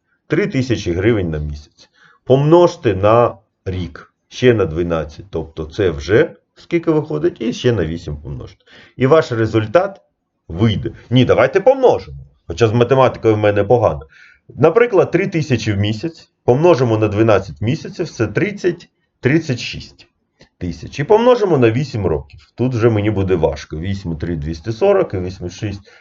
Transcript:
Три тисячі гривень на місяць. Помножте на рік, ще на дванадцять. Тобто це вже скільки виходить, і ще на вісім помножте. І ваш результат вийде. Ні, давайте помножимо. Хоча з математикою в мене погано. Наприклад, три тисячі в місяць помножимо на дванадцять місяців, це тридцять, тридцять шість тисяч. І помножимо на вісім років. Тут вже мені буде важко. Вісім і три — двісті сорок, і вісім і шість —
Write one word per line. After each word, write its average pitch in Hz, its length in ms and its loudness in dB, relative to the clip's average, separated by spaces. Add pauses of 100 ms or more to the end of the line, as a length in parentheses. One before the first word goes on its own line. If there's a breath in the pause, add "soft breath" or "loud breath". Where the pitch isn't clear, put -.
(280)
Три 190 200 -2
тисячі 127 440 -4
гривень 95 380 0
на 78 80 -6
місяць. 73 520 -12 (340 soft breath)
Помножте 151 720 4
на 110 420 2 (280)
рік, 92 480 -10 (140)
ще 123 260 2
на 101 120 0
дванадцять. 80 640 -6
Тобто 78 360 -10
це 92 240 0
вже 87 460 0 (200)
скільки 165 360 -4
виходить, 156 500 -2
і 233 120 -4
ще - 180 0
на 95 140 -2
вісім 80 320 -8
помножте. - 480 -16 (320 soft breath)
І 127 100 0
ваш 160 240 2
результат 113 720 0 (460)
вийде. 87 440 -2 (180 loud breath)
Ні, 123 160 4
давайте 135 340 2
помножимо. 196 580 2 (300)
Хоча 113 200 2
з 107 60 0
математикою 120 640 2
в - 20 0
мене 104 260 2
погано. 104 380 2 (480 soft breath)
Наприклад, 185 640 2
три 190 160 0
тисячі 123 460 -2
в 95 40 -4
місяць 107 540 -6 (120)
помножимо 127 540 4
на 107 100 2
дванадцять 98 540 0
місяців, 156 480 -4
це 110 180 -4
тридцять, 170 600 -4 (300)
тридцять 135 400 0
шість - 480 -14 (500 soft breath)
тисяч. 87 420 -10
І 143 40 -4
помножимо 220 540 2
на 117 140 4
вісім 117 340 -4
років. - 500 -6
Тут 127 180 -2
вже 117 160 2
мені 107 220 0
буде 95 240 -2
важко. 78 440 -4
Вісім 95 340 -8
і - 20 -6
три — 85 200 -6
двісті 80 360 -8
сорок, 190 420 0
і 101 40 -6
вісім 90 300 -8
і - 20 -10
шість — 101 520 -10